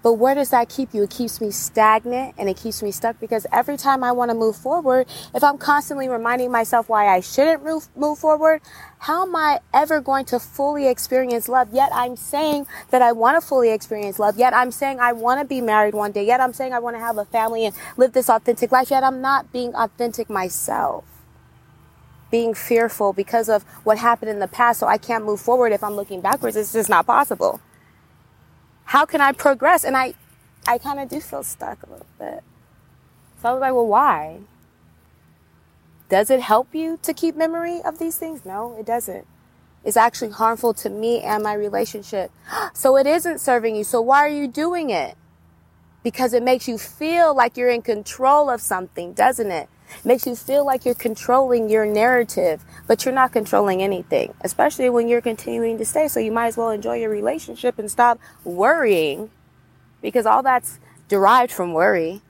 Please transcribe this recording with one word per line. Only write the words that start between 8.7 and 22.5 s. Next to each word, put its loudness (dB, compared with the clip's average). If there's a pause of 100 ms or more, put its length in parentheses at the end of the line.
how -2
am -4
I 0 (140)
ever 2
going -2
to -4
fully -2
experience -2
love? 2
Yet 2
I'm -4
saying -2 (240)
that 4
I 6
wanna 2
fully 2
experience -6
love. 0
Yet 4
I'm 2
saying -4
I 2
wanna 0
be -4
married 4
one -4
day. -2
Yet 4
I'm 0
saying -6
I -2
wanna -8
have -4
a -4
family -2
and -4 (220)
live 4
this 0
authentic 0
life. 2
Yet 2
I'm 0
not -2
being -6
authentic -4
myself. -4 (1300)
Being 0